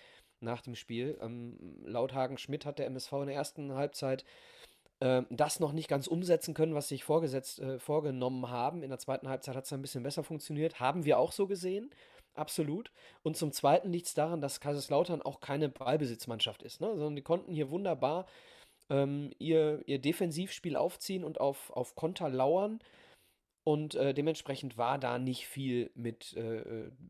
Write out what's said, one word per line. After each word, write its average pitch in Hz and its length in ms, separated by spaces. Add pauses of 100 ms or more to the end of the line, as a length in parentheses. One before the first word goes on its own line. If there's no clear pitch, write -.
(420)
nach 117 200
dem 123 140
Spiel. 120 460
Ähm, 120 600
laut 120 300
Hagen 131 240
Schmidt 139 280
hat 143 140
der 139 60
M 131 100
S 131 120
V 139 140
in 139 60
der 139 80
ersten 143 380
Halbzeit, 135 500 (800)
ähm, 127 280
das 143 300
noch 147 140
nicht 160 160
ganz 139 180
umsetzen 170 460
können, 160 220
was 147 120
sie 139 80
sich - 80
vorgesetzt, 151 560
äh, 131 200
vorgenommen 131 720
haben. 135 340
In 135 60
der 131 100
zweiten 131 280
Halbzeit 131 280
hat's 131 140
dann 139 100
ein - 20
bisschen 131 220
besser 143 200
funktioniert. 156 560
Haben 147 240
wir 143 160
auch 143 140
so 196 140
gesehen. 190 420 (460)
Absolut. 151 560 (320)
Und 156 140
zum 151 140
Zweiten 175 400
liegt's 175 220
daran, 160 260
dass 143 220
Kaiserslautern 147 600
auch - 200
keine 147 260
Ballbesitzmannschaft 123 920
ist, - 180
ne? 202 100
Sondern 151 260
die 139 80
konnten 185 280
hier 151 180
wunderbar, 165 580 (600)
ähm, 139 500
ihr, 151 480
ihr 135 120
Defensivspiel 165 760
aufziehen 180 480
und 156 180
auf, 139 300
auf - 240
Konter 165 340
lauern. 175 500 (880)
Und, 151 280
äh, 139 180
dementsprechend 139 640
war 123 220
da 123 180
nicht 127 300
viel 123 480
mit, 117 420
äh, 113 220
äh, 113 320 (180)